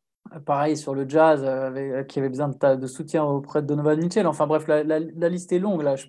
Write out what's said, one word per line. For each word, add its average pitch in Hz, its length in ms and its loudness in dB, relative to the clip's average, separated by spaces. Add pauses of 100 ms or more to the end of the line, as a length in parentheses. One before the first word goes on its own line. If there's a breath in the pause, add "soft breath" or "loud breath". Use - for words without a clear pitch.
(460)
pareil 147 300 0
sur 143 180 -6
le 135 140 -4
Jazz, 151 360 6
euh, 135 240 -2
avec, 135 240 -6
euh, 135 100 -4
qui 139 160 -6
avaient 135 100 0
besoin 135 200 -2
de 139 80 -6
ta-, 135 200 4
de 131 100 -6
soutien 151 380 -2
auprès 143 380 -2
de 143 40 -6
Donovan 147 320 2
Mitchell. 175 280 0
Enfin 156 200 0
bref, 151 200 0
la, 151 160 2
la, 156 160 0
la 165 300 -2
liste 175 240 -4
est 180 60 2
longue, 185 240 0
là. 139 140 0
Je, - 120 -14